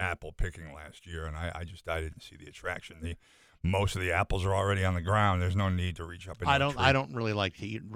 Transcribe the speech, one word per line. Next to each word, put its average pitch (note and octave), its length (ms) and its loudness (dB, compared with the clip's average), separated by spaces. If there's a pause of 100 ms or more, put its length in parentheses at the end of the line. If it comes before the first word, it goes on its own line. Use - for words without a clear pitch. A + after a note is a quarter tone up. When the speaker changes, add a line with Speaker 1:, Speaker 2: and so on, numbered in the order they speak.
Speaker 1:
apple E2+ 320 -4
picking E2 400 -4
last D2+ 340 -18
year, E2 200 -6
and D#2 100 -6
I, E2 180 -4
I E2+ 100 -8
just, E2+ 240 -12
I E2 120 0
didn't D#2 220 -8
see - 140 -20
the F#2 100 -18
attraction. - 560 -8
The, E2+ 140 -6 (460)
most F#2 340 2
of F#2 60 -2
the F2+ 100 2
apples F#2+ 320 2
are G2 100 2
already G2 300 4
on F#2 80 4
the F2 80 0
ground. G2 400 4
There's F2+ 160 2
no G2 140 2
need F2+ 260 0
to E2 80 -8
reach F2 240 -12
up D2+ 120 -10
and F2+ 100 2
Speaker 2:
I C#3 40 6
Speaker 1:
get - 20 6
a - 20 2
Speaker 2:
don't, C#3 160 2
Speaker 1:
tree. B2+ 80 -2
Speaker 2:
I C3+ 100 8
don't C3+ 220 0
really A2+ 180 0
like G2 240 0
to G2+ 100 -8
eat, A2 160 -6 (140)